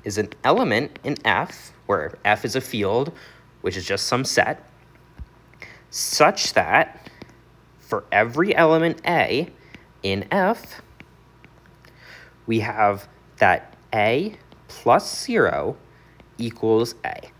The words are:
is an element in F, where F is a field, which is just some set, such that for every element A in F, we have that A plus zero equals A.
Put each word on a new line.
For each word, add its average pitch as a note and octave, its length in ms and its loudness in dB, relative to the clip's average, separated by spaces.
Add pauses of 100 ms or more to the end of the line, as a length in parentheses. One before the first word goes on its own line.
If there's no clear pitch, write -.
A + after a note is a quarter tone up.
is G#2 140 -4
an G2+ 120 -2 (140)
element C#3+ 600 0
in D3 200 -4
F, A2+ 480 -4 (140)
where F2 380 -2
F G#2 200 2
is A#2 120 -4
a C3 40 0
field, A2+ 520 -2 (480)
which F#2 160 -6
is F#2 80 -8
just G2 220 -4
some B2+ 180 0
set, - 440 -2 (1200)
such - 600 2
that G2+ 580 0 (680)
for - 340 -6
every A#2+ 420 2
element D#3+ 520 4
A D#3 440 0 (520)
in G2 280 -4
F, - 520 -2 (1600)
we A2+ 140 0
have G2+ 480 0 (300)
that - 380 2 (180)
A B2 400 0 (340)
plus - 560 0
zero G2+ 520 0 (600)
equals A#2 580 0 (100)
A. - 360 -12